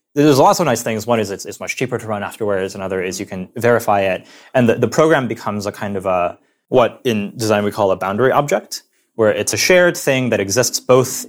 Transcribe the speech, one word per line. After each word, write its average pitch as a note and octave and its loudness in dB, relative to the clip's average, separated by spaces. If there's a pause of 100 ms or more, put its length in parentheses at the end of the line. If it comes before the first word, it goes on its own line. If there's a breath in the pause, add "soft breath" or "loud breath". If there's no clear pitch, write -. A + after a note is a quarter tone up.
(140)
There's C#3+ 6
lots F#3+ 6
of E3+ 0
nice B2 0
things. A2 -4
One A#2 0
is G2+ -2
it's, F#2 -10
it's G2 -14
much F#2 -8
cheaper B2 -4
to A2 -12
run G2+ -6
afterwards. G2 -4
Another F#2+ -4
is F#2 -6
you G2+ -8
can F#2 -10
verify A2+ 2
it. F#2 -2 (280 loud breath)
And B2 4
the, - 2
the A#2+ 0
program D#3 2
becomes G#2 -6
a G#2 -6
kind G2+ -8
of F#2+ -8
a, F2+ -2 (300)
what A#2+ 2
in G#2 -4
design G#2+ 0
we G#2 -2
call G2+ 0
a F2+ -2
boundary G2+ 0
object, D3 -2 (320)
where A2 4
it's G#2 -2
a G#2+ -4
shared F3+ 4
thing C3 -2
that G#2+ 0
exists G2+ -2
both - 2